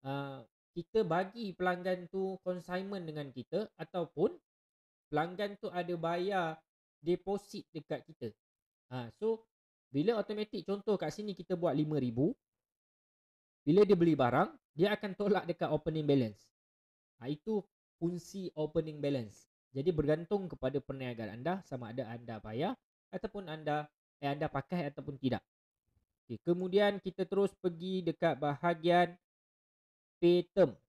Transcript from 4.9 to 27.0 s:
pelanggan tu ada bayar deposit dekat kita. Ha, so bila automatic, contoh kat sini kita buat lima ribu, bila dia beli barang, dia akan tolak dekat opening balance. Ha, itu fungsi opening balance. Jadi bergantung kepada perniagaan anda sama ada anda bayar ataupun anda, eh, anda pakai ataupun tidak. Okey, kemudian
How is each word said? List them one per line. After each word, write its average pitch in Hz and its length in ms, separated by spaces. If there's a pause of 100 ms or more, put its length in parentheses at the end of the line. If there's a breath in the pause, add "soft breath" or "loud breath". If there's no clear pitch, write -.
pelanggan 180 480
tu 208 160
ada 175 240
bayar 170 600 (440)
deposit 190 720
dekat 147 320
kita. 123 240 (640)
Ha, 123 240
so 220 240 (480)
bila 202 320
automatic, 208 400
contoh 202 320
kat 170 160
sini 208 240
kita 175 240
buat 165 160
lima 151 240
ribu, 127 360 (1300)
bila 170 160
dia 196 160
beli 170 160
barang, 135 360 (240)
dia 202 240
akan 196 160
tolak 190 320
dekat 170 240
opening 156 400
balance. 123 320 (800)
Ha, 120 80
itu 202 320 (440)
fungsi 175 480
opening 156 480
balance. 135 480 (240)
Jadi 139 160
bergantung 165 560
kepada 139 320
perniagaan 120 640
anda 175 240
sama 123 240
ada 123 240
anda 117 240
bayar 120 400 (320)
ataupun 190 400
anda, 151 400 (320)
eh, 143 80
anda 147 160
pakai 147 480
ataupun 143 240
tidak. 120 240 (840)
Okey, 117 200
kemudian 185 560